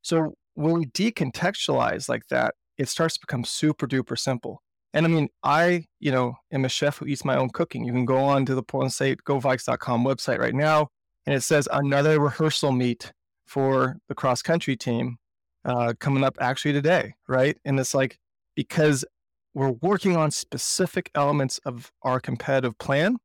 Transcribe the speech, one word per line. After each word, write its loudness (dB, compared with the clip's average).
So 0
when 0
we 0
decontextualize -2
like -4
that, 0
it -2
starts 0
to -8
become -6
super -2
duper -2
simple. -6
And 2
I 4
mean, 2
I, 2
you -2
know, 0
am 0
a 0
chef -2
who -8
eats -6
my 0
own 0
cooking. -4
You -4
can 0
go 2
on 2
to -2
the -2
Portland -2
State -2
Go 0
Vikes 0
dot -2
com 0
website -2
right 0
now, 2
and 0
it 0
says 2
another 4
rehearsal 2
meet 0
for 2
the -8
cross 0
country 0
team, -2
uh, 0
coming 0
up 0
actually -2
today, 2
right? 2
And 0
it's -4
like, 0
because 2
we're 0
working 2
on 2
specific -4
elements 0
of -10
our 0
competitive -2
plan 0